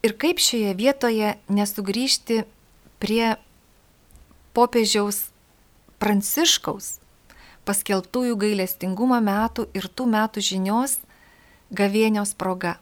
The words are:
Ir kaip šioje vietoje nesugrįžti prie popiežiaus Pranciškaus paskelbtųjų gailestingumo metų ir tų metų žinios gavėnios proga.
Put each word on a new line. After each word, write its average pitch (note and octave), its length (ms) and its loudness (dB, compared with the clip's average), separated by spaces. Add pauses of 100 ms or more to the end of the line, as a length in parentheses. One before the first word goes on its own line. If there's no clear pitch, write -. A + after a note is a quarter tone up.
Ir A3 100 2
kaip E4+ 260 0
šioje G#3+ 380 0
vietoje A3+ 560 0 (140)
nesugrįžti G#3 960 0 (580)
prie A3+ 320 2 (1200)
popiežiaus G#3+ 720 2 (720)
Pranciškaus G#3 1000 0 (680)
paskelbtųjų G#3 720 -2
gailestingumo G3+ 840 0
metų G#3+ 540 0
ir F#3 160 -6
tų B3+ 180 -4
metų A3 360 0
žinios G3+ 540 0 (720)
gavėnios G#3 680 2
proga. F#3 440 -4